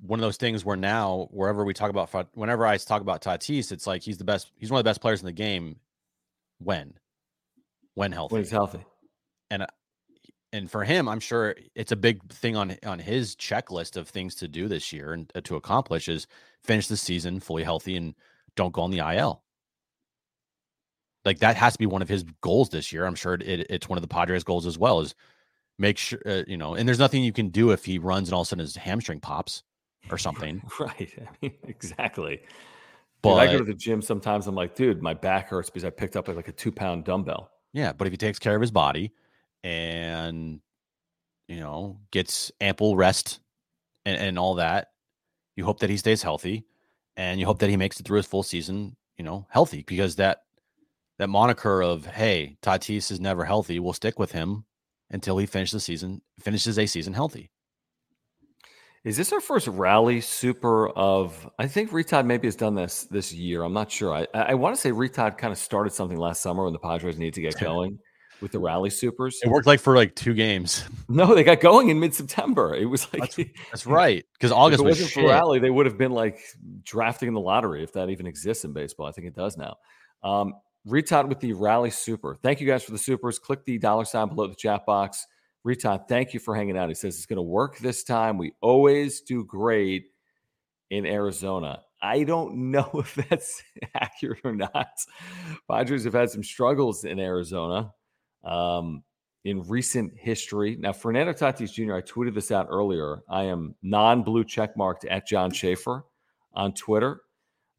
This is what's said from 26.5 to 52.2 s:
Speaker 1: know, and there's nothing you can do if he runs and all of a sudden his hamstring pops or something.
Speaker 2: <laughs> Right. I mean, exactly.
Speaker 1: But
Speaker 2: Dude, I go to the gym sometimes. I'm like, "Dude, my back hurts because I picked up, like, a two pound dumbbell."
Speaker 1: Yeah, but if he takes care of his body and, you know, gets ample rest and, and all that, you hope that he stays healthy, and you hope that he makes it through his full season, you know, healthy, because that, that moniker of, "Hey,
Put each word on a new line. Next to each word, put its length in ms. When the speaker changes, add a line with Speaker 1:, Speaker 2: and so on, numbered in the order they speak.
Speaker 1:
know, 180
and 140
there's 100
nothing 240
you 100
can 180
do 200
if 140
he 140
runs 300
and 60
all 60
of 60
a 20
sudden 160
his 100
hamstring 460
pops 420
or 80
something. 440
Speaker 2:
<laughs> 80
Right. 400
I 80
mean, 120
exactly. 760
Speaker 1:
But 120
Speaker 2:
Dude, 140
I 40
go 60
to 60
the 100
gym 280
sometimes. 440
I'm 80
like, 200
"Dude, 280
my 120
back 340
hurts 200
because 160
I 60
picked 260
up, 100
like, 220
a 40
two 200
pound 320
dumbbell." 460
Speaker 1:
Yeah, 200
but 140
if 60
he 40
takes 220
care 160
of 80
his 80
body 420
and, 960
you 120
know, 400
gets 380
ample 340
rest 440
and, 100
and 220
all 160
that, 380
you 120
hope 140
that 100
he 80
stays 240
healthy, 420
and 200
you 60
hope 140
that 100
he 80
makes 240
it 60
through 100
his 100
full 160
season, 540
you 60
know, 260
healthy, 320
because 340
that, 280
that 100
moniker 540
of, 240
"Hey, 560